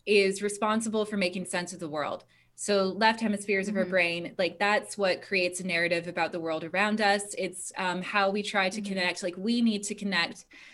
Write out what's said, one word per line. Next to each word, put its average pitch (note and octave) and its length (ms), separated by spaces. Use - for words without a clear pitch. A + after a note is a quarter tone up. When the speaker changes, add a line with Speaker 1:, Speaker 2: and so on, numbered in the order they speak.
Speaker 1:
is G3 360
responsible G#3+ 640
for G#3 120
making F#3 280
sense F3+ 280
of E3 60
the E3 100
world. D3 360
So G3+ 300
left A3 340
hemispheres G3+ 480
of G#3 80
our F#3+ 80
Speaker 2:
Mm-hmm. F3+ 60
Speaker 1:
brain, E3+ 480
like, E3+ 220
that's G3+ 380
what F#3+ 240
creates F3+ 380
a F#3 60
narrative E3+ 420
about E3+ 240
the F3 80
world D#3+ 240
around G#3 380
us. G3+ 360
It's, F3+ 400
um, F#3 240
how G3 280
we G3+ 140
try G3 260
to G#3+ 120
Speaker 2:
Mm-hmm. G3+ 80
Speaker 1:
connect, F3+ 340
like, F3+ 140
we A#3 240
need G#3+ 220
to G#3 120
connect, F#3 500